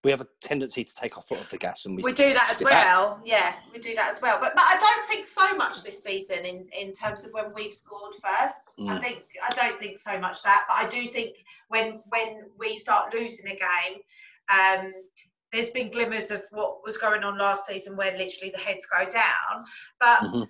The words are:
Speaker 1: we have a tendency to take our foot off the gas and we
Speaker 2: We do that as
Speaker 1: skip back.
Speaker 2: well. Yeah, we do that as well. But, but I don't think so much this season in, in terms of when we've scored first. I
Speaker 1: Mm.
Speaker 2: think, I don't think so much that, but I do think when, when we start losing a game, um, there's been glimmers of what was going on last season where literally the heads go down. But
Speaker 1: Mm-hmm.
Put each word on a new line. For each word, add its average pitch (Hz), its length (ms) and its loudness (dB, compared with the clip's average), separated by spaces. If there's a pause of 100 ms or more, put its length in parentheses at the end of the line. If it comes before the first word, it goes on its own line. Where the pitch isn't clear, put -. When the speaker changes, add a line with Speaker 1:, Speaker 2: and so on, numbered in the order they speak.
Speaker 1:
we 139 60 6
have 135 120 0
a - 40 -12 (140)
tendency 131 440 -4
to - 100 -12
take - 220 -8
our 95 60 -18
foot 113 180 -8
off 101 100 -14
the - 80 -10
gas - 260 -6
and 98 120 -6
we 185 60 -6
Speaker 2:
We 247 100 0
do 277 200 4
that 247 180 4
as - 60 0
Speaker 1:
skip 269 120 2
back. 262 180 8
Speaker 2:
well. 202 380 4
Yeah, 196 320 2 (180)
we 233 60 -14
do 226 160 -8
that 208 160 0
as - 100 -8
well. 220 180 2
But, 262 140 0
but 359 100 6
I 370 140 6
don't 427 280 4
think 415 200 -4
so 392 300 2
much - 260 -2
this 196 220 -16
season 190 420 -6
in, 180 200 -10 (120)
in 196 140 -10
terms 208 320 -6
of - 80 -18
when 214 200 -6
we've 214 220 -10
scored 202 400 -16
first. 226 640 -4
I 214 40 -10
Speaker 1:
Mm. 202 200 -4
Speaker 2:
think, 247 220 -8 (200)
I 247 100 0
don't 240 260 -2
think 202 180 -12
so 196 220 -8
much 180 240 -6
that, 202 240 6
but - 60 2
I 220 140 0
do 240 220 -6
think 226 240 -8 (320)
when, 220 420 -2
when 220 360 -4 (140)
we 220 180 -4
start 214 360 2
losing 226 380 -6
a 190 60 -10
game, 180 420 -2 (520)
um, 190 420 4 (600)
there's 226 180 -2
been 240 200 -6
glimmers 220 400 -4
of 202 120 -6 (100)
what 208 320 -4
was 214 120 -8
going 208 280 0
on 202 120 -4
last 196 300 0
season 196 300 -10
where 190 200 0
literally 185 340 -6
the 185 120 -10
heads 190 240 -6
go 190 180 0
down. 208 600 0 (360)
But 240 200 8
Speaker 1:
Mm-hmm. 123 300 -2